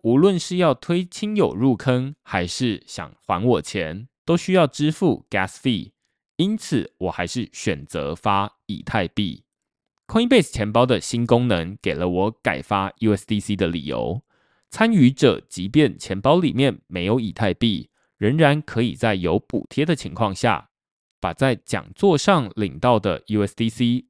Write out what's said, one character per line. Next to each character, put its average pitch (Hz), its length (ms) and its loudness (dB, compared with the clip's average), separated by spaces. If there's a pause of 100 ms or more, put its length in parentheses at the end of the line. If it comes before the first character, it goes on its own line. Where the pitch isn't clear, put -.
无 117 140 4
论 185 200 6
是 180 200 -6
要 170 180 4
推 175 280 -2
亲 214 320 -6
友 135 200 2
入 123 200 2
坑， 131 460 -2
还 90 240 -4
是 107 400 -4
想 82 260 -14 (140)
还 95 180 -2
我 117 160 2
钱， 90 480 -8 (160)
都 170 140 0
需 180 160 -4
要 170 140 4
支 147 240 -2
付 156 400 -2
gas 95 240 -4
fee， - 380 -4 (420)
因 196 200 -2
此 - 440 -4
我 90 120 -4
还 90 140 -6
是 113 260 -6
选 73 320 -6
择 76 300 -6
发 101 540 -2
以 - 160 -10
太 95 240 -2
币。 87 360 -6 (600)
Coinbase 233 460 2
钱 107 200 -4
包 117 140 4
的 120 160 2
新 120 240 -2
功 120 220 4
能 90 340 -2
给 80 140 -2
了 87 120 -2
我 92 240 0 (120)
改 78 180 -2
发 98 380 -2
U 107 160 2
S - 100 -6
D 107 140 -2
C 104 160 -4
的 95 120 0
理 85 180 -4
由， 62 360 -4 (480)
参 226 240 0
与 135 160 8
者 131 400 2
即 90 180 -8
便 139 300 2
钱 98 240 -8
包 151 180 4
里 165 140 -2
面 127 320 0
没 90 200 -6
有 113 140 0
以 107 140 -6
太 101 200 -2
币， 101 360 -2 (280)
仍 117 200 0
然 151 240 2
可 - 200 -6
以 117 140 -2
在 107 200 0
有 87 220 0
补 - 320 -6
贴 143 160 -2
的 165 100 0
情 87 180 -10
况 101 200 -2
下， 95 360 -2 (500)
把 90 140 -4
在 131 220 0
讲 - 380 -8
座 185 240 2
上 143 380 2
领 82 240 -4
到 120 180 4
的 95 300 -2
U 104 180 0
S - 80 -6
D 113 140 -2
C 120 420 0